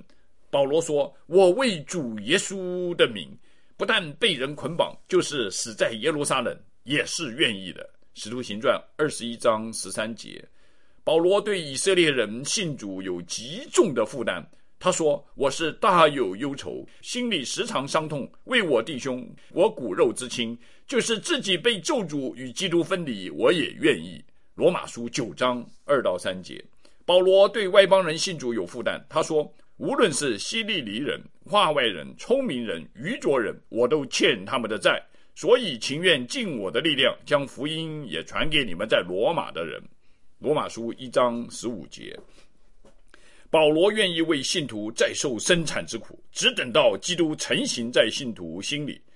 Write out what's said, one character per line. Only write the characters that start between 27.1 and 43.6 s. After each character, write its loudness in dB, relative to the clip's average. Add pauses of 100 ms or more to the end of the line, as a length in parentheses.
罗 8
对 -2
外 10
邦 6
人 -2
信 -4
主 -4
有 -2
负 -8
担， -4
他 0
说 0 (280)
：“无 -2
论 4
是 -2
希 -4
利 -4
尼 -6
人、 -4 (260)
化 4
外 2
人、 -2 (120)
聪 0
明 -4
人、 -6
愚 -8
拙 2
人， -2 (120)
我 2
都 2
欠 2
他 -4
们 -4
的 -2
债， 2 (320)
所 4
以 0
情 -4
愿 4
尽 -4
我 -4
的 0
力 2
量， 2
将 0
福 -8
音 -6
也 -6
传 -2
给 2
你 -6
们 -6
在 4
罗 0
马 -4
的 -6
人。” -10 (600)
罗 0
马 -2
书 -8
一 -14
章 2
十 -10
五 -8
节。 -16 (1300)
保 6